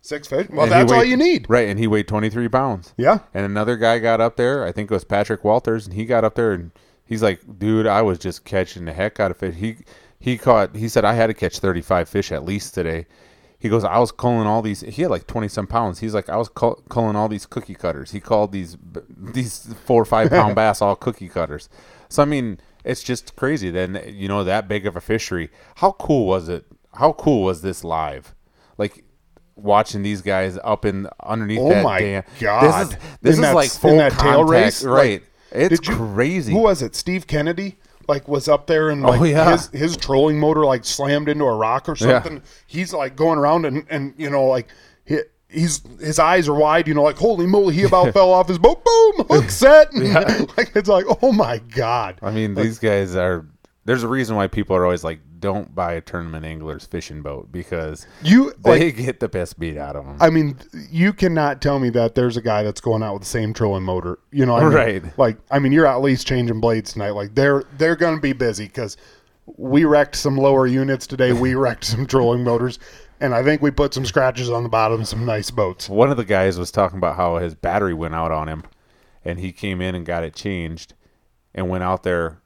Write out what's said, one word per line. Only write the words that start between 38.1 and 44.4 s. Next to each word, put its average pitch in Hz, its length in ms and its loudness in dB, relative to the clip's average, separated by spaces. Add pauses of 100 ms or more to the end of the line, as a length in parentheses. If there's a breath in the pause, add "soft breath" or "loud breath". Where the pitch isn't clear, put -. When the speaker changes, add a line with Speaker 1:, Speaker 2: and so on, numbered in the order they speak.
Speaker 1:
was 143 200 -2
up 147 180 2
there 156 240 2
and, 143 160 -4
Speaker 2:
Oh, 120 40 8
Speaker 1:
like, 147 200 4
Speaker 2:
yeah. 160 220 4
Speaker 1:
his, - 160 0
his 151 280 -4
trolling 151 440 2
motor, 151 260 2
like, 131 180 0
slammed 143 440 -2
into 147 160 0
a 120 100 2
rock 110 340 -2
or 156 100 -6
Speaker 2:
Yeah. 117 240 4
Speaker 1:
something. 151 200 -12 (240 soft breath)
He's, 180 260 -8
like, 135 240 -6
going 160 220 2
around 156 280 2
and, 143 240 -4
and, 139 260 -6
you 151 140 -8
know, 139 160 2